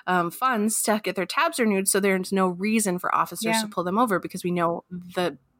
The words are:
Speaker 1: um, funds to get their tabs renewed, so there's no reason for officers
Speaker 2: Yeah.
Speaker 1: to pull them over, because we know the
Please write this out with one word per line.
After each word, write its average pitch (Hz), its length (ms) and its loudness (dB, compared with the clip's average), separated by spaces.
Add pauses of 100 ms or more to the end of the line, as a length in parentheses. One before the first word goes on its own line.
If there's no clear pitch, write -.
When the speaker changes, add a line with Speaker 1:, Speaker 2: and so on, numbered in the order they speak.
Speaker 1:
um, 175 240 2
funds 220 520 0
to 214 200 2
get 180 140 -4
their 175 100 -2
tabs 320 320 0
renewed, 196 300 2
so 196 120 4
there's 190 320 2
no 190 160 4
reason 196 500 0
for - 160 -2
officers 220 400 0
Speaker 2:
Yeah. 220 80 2
Speaker 1:
to 214 60 -4
pull 185 160 -4
them 185 140 -2
over, 214 200 2
because - 260 -8
we 180 60 -2
know 170 400 0
the 180 480 -4 (220)